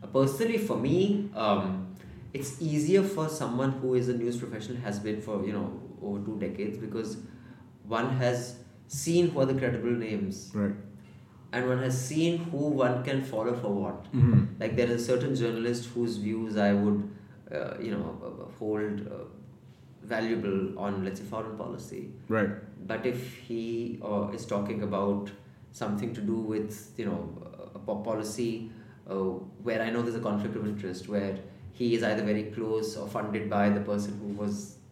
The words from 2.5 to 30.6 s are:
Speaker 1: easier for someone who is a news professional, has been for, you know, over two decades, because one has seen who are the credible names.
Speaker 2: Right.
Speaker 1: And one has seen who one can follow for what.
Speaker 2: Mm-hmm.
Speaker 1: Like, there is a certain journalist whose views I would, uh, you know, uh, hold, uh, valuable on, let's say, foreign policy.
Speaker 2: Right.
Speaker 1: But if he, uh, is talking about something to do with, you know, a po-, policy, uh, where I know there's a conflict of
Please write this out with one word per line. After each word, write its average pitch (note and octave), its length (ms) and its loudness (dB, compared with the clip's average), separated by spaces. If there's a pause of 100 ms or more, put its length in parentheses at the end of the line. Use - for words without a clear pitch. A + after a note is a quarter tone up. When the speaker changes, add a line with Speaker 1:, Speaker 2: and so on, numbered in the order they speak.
Speaker 1:
easier D#3 420 6
for D#3 260 0
someone C3 420 0 (120)
who B2+ 120 4
is B2 140 4
a A#2+ 80 2
news A#2+ 200 0
professional, A2+ 400 -6 (120)
has G2+ 100 -2
been G#2+ 220 -2
for, G2+ 240 -2
you G#2 80 -2
know, - 180 -2 (300)
over G2+ 240 -4
two G#2+ 140 -4
decades, G2+ 380 -2
because A2 400 -6 (680)
one A#2 300 0
has B2 400 0 (300)
seen E3+ 440 4
who D3 80 0
are C3+ 60 6
the C3 100 2
credible A#2+ 360 2 (160)
names. G2 460 -2
Speaker 2:
Right. G2+ 200 2 (760)
Speaker 1:
And B2+ 160 2
one B2 120 4
has C3 200 2
seen E3 380 2 (140)
who C#3+ 60 -2 (240)
one B2 220 4
can C3+ 200 0
follow A2+ 320 0
for G#2+ 180 -2
what. F#2 300 -2 (100)
Speaker 2:
Mm-hmm. A#2+ 280 10 (180)
Speaker 1:
Like, A2+ 160 0
there A#2+ 120 6
is A#2 140 2
a A#2 40 -2
certain B2+ 300 2
journalist A#2+ 600 0
whose A2+ 220 0
views A2 400 -2
I G2+ 160 6
would, G#2 360 4 (420)
uh, - 300 -4
you A2+ 80 -4
know, - 340 -4
uh, - 360 -10
hold, G#2+ 480 -2
uh, - 160 -10 (800)
valuable G2+ 760 0
on, G2 260 -2
let's - 160 -4
say, - 60 -10
foreign A2 320 -6
policy. - 520 -8 (180)
Speaker 2:
Right. A2 220 2 (380)
Speaker 1:
But A2+ 200 -2
if B2 300 -4
he, A#2 680 -4
uh, G#2 300 0
is - 120 -8
talking G2+ 380 0
about G2+ 480 0 (400)
something G#2+ 420 -2
to A2+ 80 -4
do G#2+ 140 2
with, G#2+ 640 -4
you A2 80 -4
know, E2+ 240 -2 (460)
a G2 40 -12
po-, G#2 220 -2
policy, A2+ 680 -2 (380)
uh, F#2+ 60 -4
where G2 680 -2
I A2+ 80 2
know A#2+ 140 2
there's A#2 120 0
a A2+ 40 -2
conflict G#2 360 0
of G#2 120 -2